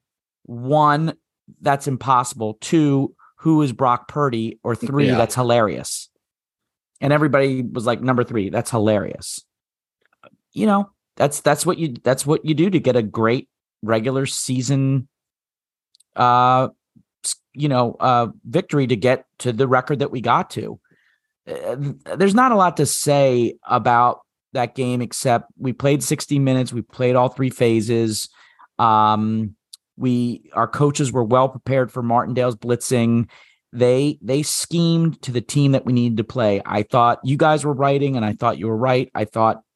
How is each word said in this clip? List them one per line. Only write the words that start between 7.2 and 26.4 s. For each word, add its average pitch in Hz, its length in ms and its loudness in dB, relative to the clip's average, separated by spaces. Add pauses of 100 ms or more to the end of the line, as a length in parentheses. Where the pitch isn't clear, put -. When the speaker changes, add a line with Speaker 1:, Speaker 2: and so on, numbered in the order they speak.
Speaker 1:
was 117 240 -6
like, 120 160 -2
"Number 123 220 0
three, 107 260 -2
that's 110 200 -4
hilarious." 107 720 -2 (1080)
You - 140 -2
know, 202 240 0 (260)
that's, 143 240 -2
that's 147 240 0
what 170 140 0
you, 156 240 -4
that's 131 240 0
what 156 180 0
you 156 100 0
do 165 160 2
to 175 100 0
get 123 160 2
a 120 60 2
great 113 460 0 (340)
regular 113 440 -2
season, 135 800 -2 (1080)
uh, 123 520 4 (560)
s-, - 120 -8 (180)
you 147 140 -4
know, 123 320 0
uh, 120 260 2 (180)
victory 139 440 -2
to 123 80 0
get 123 300 0 (120)
to 123 140 -4
the 123 160 0
record 127 320 0
that 143 100 -2
we 127 100 -8
got 120 300 0
to. 110 300 -10 (680)
Uh, 85 280 -8
th-, 143 180 -6 (220)
there's 190 180 2
not 254 160 4
a 233 60 2
lot 180 220 2
to 151 60 2
say 135 680 2 (100)
about 120 580 0 (300)
that 123 220 -4
game, 123 260 -2
except 117 560 -2
we 131 160 -6
played 139 300 0
sixty - 360 -4
minutes. 131 340 0